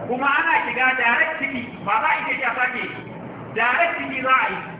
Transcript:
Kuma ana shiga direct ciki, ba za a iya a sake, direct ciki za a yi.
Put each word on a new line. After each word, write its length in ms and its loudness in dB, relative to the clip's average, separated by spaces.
Kuma 240 0
ana 320 4
shiga 300 0
direct 460 2
ciki, 260 -4
ba 160 -2
za 160 2
a 140 2
iya 260 -2
a 20 -2
sake, 340 -2
direct 440 2
ciki 280 -6
za 120 4
a 120 4
yi. 120 -2